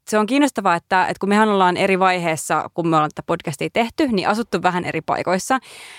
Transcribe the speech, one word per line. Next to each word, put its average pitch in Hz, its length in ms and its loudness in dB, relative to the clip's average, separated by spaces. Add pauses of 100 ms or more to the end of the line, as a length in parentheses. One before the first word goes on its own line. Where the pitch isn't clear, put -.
se 214 100 0
on 214 80 2
kiinnostavaa, 233 500 2
että, 185 300 0
että - 140 -6
kun 196 80 -2
mehän 214 200 4
ollaan 190 280 2
eri 190 220 2
vaiheessa, 170 760 0
kun 165 140 -2
me 160 80 2
ollaan 151 180 2
tätä - 120 -12
podcastia 160 460 -6
tehty, 233 360 0
niin 202 200 0
asuttu 214 340 -2
vähän 180 220 0
eri 156 160 -4
paikoissa. 185 580 -2 (400)